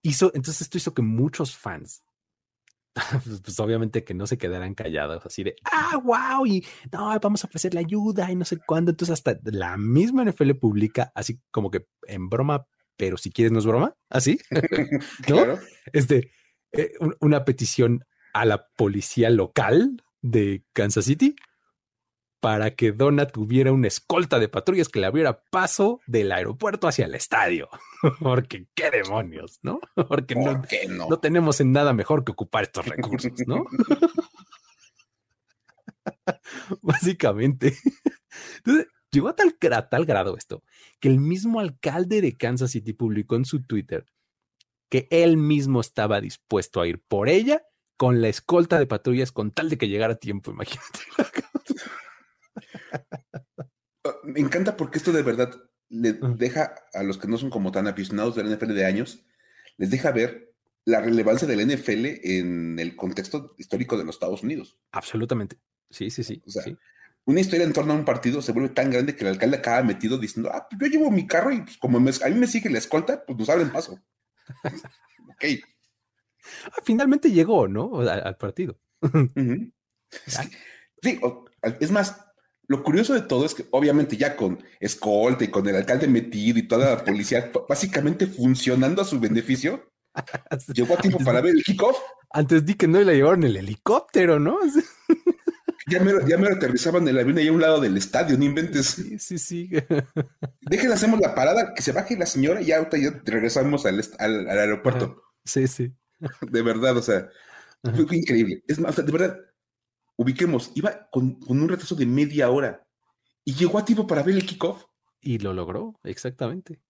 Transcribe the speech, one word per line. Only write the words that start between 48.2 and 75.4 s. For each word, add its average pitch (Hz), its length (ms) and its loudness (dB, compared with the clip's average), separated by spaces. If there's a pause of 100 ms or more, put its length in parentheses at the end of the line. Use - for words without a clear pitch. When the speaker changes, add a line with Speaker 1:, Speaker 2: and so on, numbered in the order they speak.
Speaker 1:
la 110 80 4
escolta 170 500 2
de 135 80 2
patrullas 127 440 -2
con 107 200 -4
tal 156 180 -4
de - 80 -2
que 113 120 -2
llegara 110 240 0
a 113 40 -6
tiempo, 101 340 -10
imagínate. - 480 -12 (180)
<laughs> - 60 0 (2750)
Speaker 2:
Ah, 139 80 -4 (100)
me 147 160 -6
encanta 180 380 0
porque 151 200 -6
esto 170 140 0
de 156 120 2
verdad 123 280 0 (380)
le 113 220 0
Speaker 1:
Ujú. 120 260 -4
Speaker 2:
deja 127 360 -2 (200)
a 95 100 -6
los 95 140 -4
que 98 100 -10
no 113 100 -2
son 131 120 -6
como 98 240 -4
tan 98 120 -2
aficionados 101 500 -4
del 107 120 -4
N 107 80 -2
F 113 100 -6
L 110 80 -4
de 98 120 2
años, 101 400 -2 (520)
les 95 140 -2
deja 131 200 0
ver 120 420 -4 (320)
la 113 160 2
relevancia 113 460 2
del 110 120 0
N 127 140 2
F 127 180 -4
L 117 320 -4
en 87 560 -4
el 85 160 -6
contexto 98 600 -8
histórico 123 400 -6
de 82 80 -6
los 80 100 -10
Estados 92 260 -6
Unidos. - 380 -8 (140)
Speaker 1:
Absolutamente. 113 640 -6 (320)
Sí, 101 220 -10
sí, 120 120 -10
sí, - 240 -12
Speaker 2:
O - 20 -20
sea, 95 140 -10
Speaker 1:
sí. - 140 -14 (480)
Speaker 2:
una 156 160 4
historia 175 240 2
en 156 80 -2
torno 151 180 0
a 156 60 2
un 151 80 -2
partido 127 360 0
se 120 120 -4
vuelve 131 160 0
tan 135 200 0
grande 131 280 0
que 104 80 -4
el 95 60 2
alcalde 113 260 2
acaba 120 260 2
metido 117 340 0
diciendo, 113 360 -6
"Ah, - 160 -8
pues 196 120 -12
yo 285 60 0 (100)
llevo 302 140 4
mi 185 160 2
carro 214 240 0
y, 226 100 -2
pues, - 160 -18
como 123 220 2
me, 131 120 6
a 127 180 -2
mí 185 60 0
me 247 120 4
sigue 220 220 -4
la 120 100 0
escolta, 170 460 -2
pues 127 120 -10
nos 110 120 -2
abren 160 220 2
paso." 165 280 -8 (480)
<laughs> - 800 -16
Ok. - 160 -10 (1200)